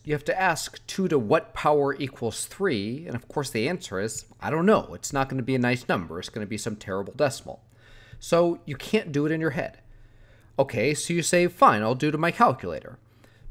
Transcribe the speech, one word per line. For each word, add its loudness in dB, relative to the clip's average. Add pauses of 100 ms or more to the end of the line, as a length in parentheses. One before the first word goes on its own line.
you -4
have -4
to 0
ask -2
two -2
to 2
what 0
power 2
equals -6
three, -2
and -8
of -10
course -6
the 0
answer -4
is, -6 (140)
"I -6
don't 2
know." 4
It's -10
not -2
gonna -4
be 0
a 2
nice 0
number. -2
It's -12
gonna -8
be -8
some -6
terrible -6
decimal. -2 (560)
So 2
you -8
can't -2
do 0
it 0
in -2
your 0
head. -8 (800)
Okay, 2
so -4
you 0
say, 4
"Fine, 6
I'll 2
do 0
it 0
in -2
my 0
calculator." 0 (520)